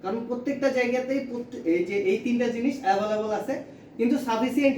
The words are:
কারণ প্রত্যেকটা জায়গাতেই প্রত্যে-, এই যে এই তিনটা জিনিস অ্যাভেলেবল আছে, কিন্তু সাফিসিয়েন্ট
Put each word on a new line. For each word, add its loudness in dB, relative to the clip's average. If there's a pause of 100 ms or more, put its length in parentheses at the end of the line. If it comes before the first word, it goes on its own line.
কারণ -2
প্রত্যেকটা 0 (100)
জায়গাতেই 0 (100)
প্রত্যে-, -10 (100)
এই 2
যে -2 (140)
এই 2
তিনটা 2 (100)
জিনিস 0
অ্যাভেলেবল 2 (100)
আছে, -4 (440)
কিন্তু 4 (100)
সাফিসিয়েন্ট 2